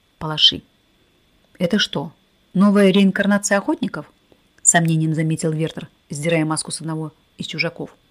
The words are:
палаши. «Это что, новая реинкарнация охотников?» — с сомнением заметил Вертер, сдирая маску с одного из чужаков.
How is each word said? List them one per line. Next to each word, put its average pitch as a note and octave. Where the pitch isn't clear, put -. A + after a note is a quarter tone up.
палаши. D#3
«Это G3+
что, -
новая G3
реинкарнация G3+
охотников?» — G3+
с -
сомнением D#3+
заметил D#3+
Вертер, D#3+
сдирая D#3
маску D#3
с -
одного D#3
из -
чужаков. D#3+